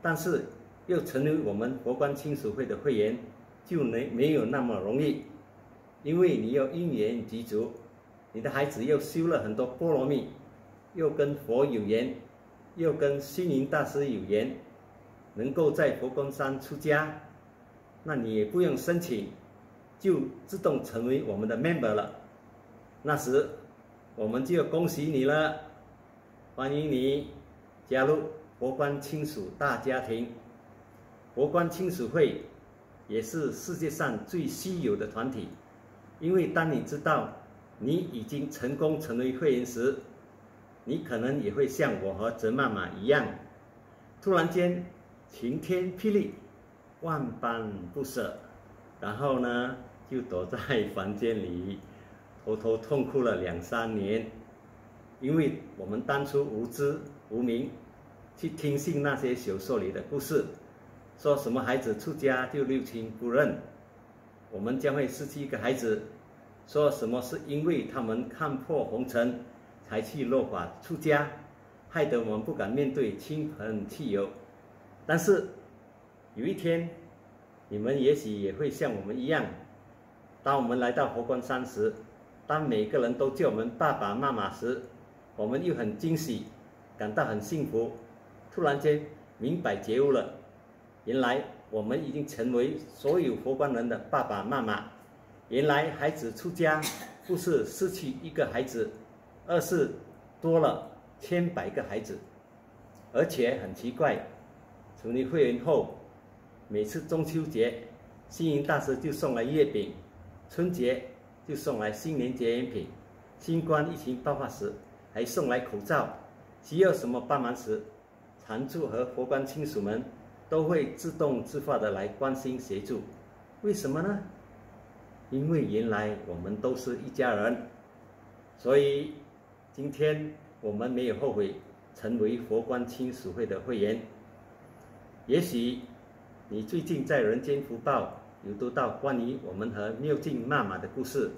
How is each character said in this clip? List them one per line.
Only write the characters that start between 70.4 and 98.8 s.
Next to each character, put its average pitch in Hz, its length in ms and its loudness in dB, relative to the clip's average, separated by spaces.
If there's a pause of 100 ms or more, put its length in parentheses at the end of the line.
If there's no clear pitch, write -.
法 87 260 -4 (120)
出 165 120 -6
家， 147 320 4 (640)
害 151 160 2
得 123 140 2
我 113 60 -2
们 107 180 -2
不 - 100 -4
敢 101 180 -2
面 135 220 2
对 107 240 0
亲 151 400 -6
朋 104 300 -4
戚 131 240 -6
友。 98 180 0 (760)
但 160 100 4
是 175 300 4 (880)
有 113 100 -4
一 190 80 0
天， 165 340 0 (800)
你 104 120 -4
们 131 200 2
也 135 140 6
许 107 180 -2
也 98 220 -2
会 147 160 0
像 135 260 -2
我 98 60 -6
们 104 160 -6
一 127 80 -4
样， 147 180 2 (1000)
当 139 120 4
我 135 60 4
们 123 180 0
来 123 120 2
到 131 240 2
佛 117 80 -2
光 123 180 0
山 127 240 -4
时， 107 260 0 (540)
当 151 240 0
每 107 160 4
个 131 140 0
人 120 160 2
都 135 160 2
叫 139 180 4
我 107 60 0
们 113 120 0
爸 143 260 2
爸 101 200 -2
妈 135 180 0
妈 101 220 -2
时， 120 300 -4 (520)
我 104 120 -2
们 135 160 0
又 175 100 2
很 107 240 -2
惊 165 180 0
喜， 117 280 -2 (540)
感 107 160 -4
到 143 120 2
很 107 160 -2
幸 147 240 -2
福， 113 260 0 (600)
突 180 100 -4
然 143 180 4
间 151 220 4 (360)
明 151 240 -2
白 101 160 0
觉 113 240 0
悟 143 100 6
了， 123 220 2 (720)
原 123 140 0
来 127 240 2 (260)
我 107 120 -2
们 127 220 0
已 135 80 -6
经 151 160 -4
成 120 260 -2
为 123 240 2 (160)
所 156 260 2
有 127 160 2
佛 127 180 -2
光 135 200 2
人 120 140 0
的 113 100 0
爸 - 260 0
爸 101 200 -2
妈 127 180 0
妈， 107 240 -2 (640)
原 135 180 4
来 147 240 4
孩 143 180 0
子 120 220 -4
出 - 180 -8
家 156 320 2 (460)
不 175 100 0
是 165 280 2
失 - 240 -2
去 135 320 -6
一 165 80 -10
个 143 220 0
孩 127 120 0
子， 113 260 -2 (560)